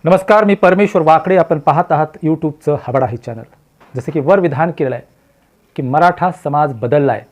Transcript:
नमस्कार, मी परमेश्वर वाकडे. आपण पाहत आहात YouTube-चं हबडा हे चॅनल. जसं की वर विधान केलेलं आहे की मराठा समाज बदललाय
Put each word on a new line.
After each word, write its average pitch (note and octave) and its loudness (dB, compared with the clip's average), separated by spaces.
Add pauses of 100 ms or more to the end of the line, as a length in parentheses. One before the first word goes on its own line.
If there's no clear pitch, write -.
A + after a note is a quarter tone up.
नमस्कार, F#3+ 2
मी G3+ 4
परमेश्वर F#3+ 2
वाकडे. D#3+ 2
आपण E3 0
पाहत D#3+ 0
आहात D3+ 0 (160)
YouTube-चं D3+ -2 (100)
हबडा B2+ -2
हे A#2 -8
चॅनल. A2+ -14 (540)
जसं B2+ -8
की D#3 -2
वर F3 2
विधान D#3+ -2
केलेलं C3 -4
आहे B2+ -14 (720)
की D3+ -8
मराठा E3+ 0
समाज D3 -4
बदललाय A#2+ 0 (100)